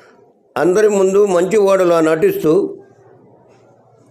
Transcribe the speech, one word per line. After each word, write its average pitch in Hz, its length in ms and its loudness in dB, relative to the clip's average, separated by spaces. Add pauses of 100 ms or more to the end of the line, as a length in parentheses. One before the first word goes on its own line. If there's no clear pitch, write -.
(560)
అందరి 185 320 0
ముందు 196 380 0
మంచివాడులా 185 760 0
నటిస్తూ, 160 760 -2 (1300)